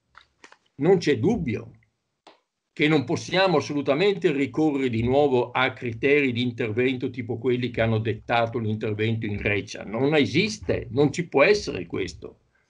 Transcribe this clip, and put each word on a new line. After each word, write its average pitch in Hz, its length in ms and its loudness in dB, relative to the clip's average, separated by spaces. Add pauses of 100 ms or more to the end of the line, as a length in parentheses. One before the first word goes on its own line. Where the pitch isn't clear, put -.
(760)
Non 170 220 4
c'è 147 200 2
dubbio. 147 540 -2 (1080)
Che 156 100 2
non 151 180 4
possiamo 175 520 0
assolutamente 151 760 0
ricorrere 139 600 0
di 110 100 -2
nuovo 127 480 2
a 127 240 0
criteri 135 580 0
di 117 120 -2
intervento 123 640 -2
tipo 117 300 -8
quelli 123 320 -2
che 117 100 -2
hanno 113 160 2
dettato 117 600 -2
l'intervento 110 680 -2
in 104 100 -6
Grecia. 101 480 -4
Non 120 300 -2
esiste, 151 800 0
non 139 200 2
ci 170 160 -6
può 139 140 2
essere 131 460 0
questo. - 540 -10 (280)